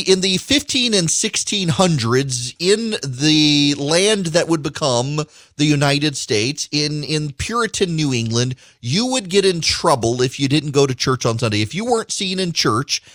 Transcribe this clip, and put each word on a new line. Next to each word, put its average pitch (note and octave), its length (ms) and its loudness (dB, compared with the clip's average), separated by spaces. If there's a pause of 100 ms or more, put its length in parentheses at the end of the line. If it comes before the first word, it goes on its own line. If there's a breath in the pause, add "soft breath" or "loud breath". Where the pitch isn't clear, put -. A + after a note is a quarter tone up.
in F#3 140 4
the F#3 160 2
fifteen B3+ 580 0
and E3+ 160 0
sixteen G3+ 580 -2
hundreds, B2+ 880 0
in G#3+ 460 0
the C#3+ 720 2
land F3 500 0
that D#3 200 0
would D#3+ 160 0
become C#3+ 640 -2 (320 loud breath)
the D3+ 80 2
United C#3+ 500 2
States, A#2+ 560 -2
in, D3+ 320 -4
in D3+ 300 -4
Puritan G#3+ 600 -2
New D3+ 200 0
England, A#2 420 0 (240 soft breath)
you D#3+ 280 -2
would B3+ 220 -4
get F#3+ 140 4
in F3+ 160 2
trouble B2 600 0
if B2+ 180 0
you C#3 80 0
didn't D3 240 0
go C#3 160 4
to B2+ 80 -2
church A#2+ 300 -2
on A2+ 120 0
Sunday. G#2+ 240 0
If G#2+ 140 -4
you G#3 80 -4
weren't A3+ 300 -2
seen F#3 260 -4
in F3 140 -2
church - 500 -2 (100)